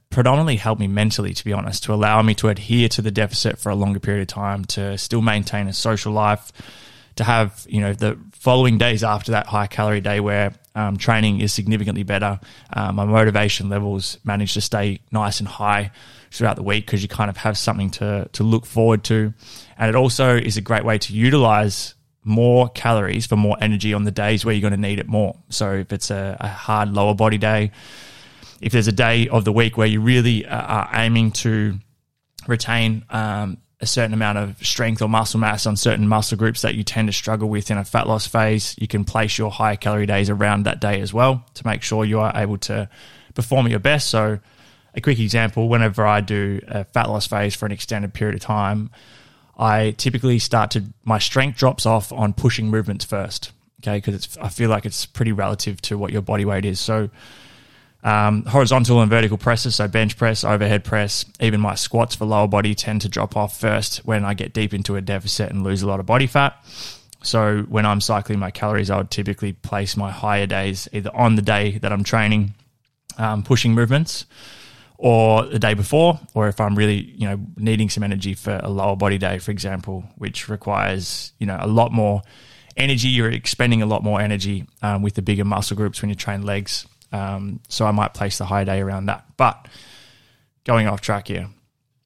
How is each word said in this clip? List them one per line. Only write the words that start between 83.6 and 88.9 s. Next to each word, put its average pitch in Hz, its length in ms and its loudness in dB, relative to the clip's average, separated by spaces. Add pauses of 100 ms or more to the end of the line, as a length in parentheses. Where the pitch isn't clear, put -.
a 107 60 0
lot 107 160 0
more 104 180 0
energy, 101 440 -2 (160)
um, 104 200 0
with 101 140 -2
the 107 60 -2
bigger 101 220 0
muscle 101 320 -2
groups 104 260 -4
when 104 80 -2
you 104 60 -4
train 101 280 -6
legs. 101 420 -6 (260)
Um, 98 560 -6
so - 180 -2
I 107 60 2
might 104 220 0
place 101 240 -6
the 101 80 -6
high 98 180 0
day 98 160 -2
around 98 280 -4